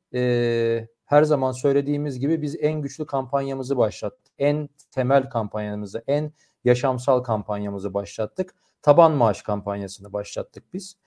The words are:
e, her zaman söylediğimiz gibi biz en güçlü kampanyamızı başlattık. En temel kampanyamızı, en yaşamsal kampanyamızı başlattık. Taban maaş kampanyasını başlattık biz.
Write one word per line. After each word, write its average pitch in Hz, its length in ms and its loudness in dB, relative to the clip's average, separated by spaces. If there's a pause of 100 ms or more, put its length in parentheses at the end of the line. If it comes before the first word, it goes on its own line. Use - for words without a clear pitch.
(140)
e, 117 720 0 (180)
her 147 180 6
zaman 135 280 2
söylediğimiz 143 680 0
gibi 147 220 0
biz 147 180 -6
en 156 220 0
güçlü 143 240 -6
kampanyamızı 135 720 -2
başlattık. - 600 -2
En 147 320 0 (220)
temel 131 380 2
kampanyamızı, 104 800 -6
en 147 240 -2 (320)
yaşamsal 127 600 2
kampanyamızı 104 720 -4
başlattık. 107 600 -6 (260)
Taban 160 300 6
maaş 117 300 2
kampanyasını 101 720 -6
başlattık - 600 -8
biz. - 340 -12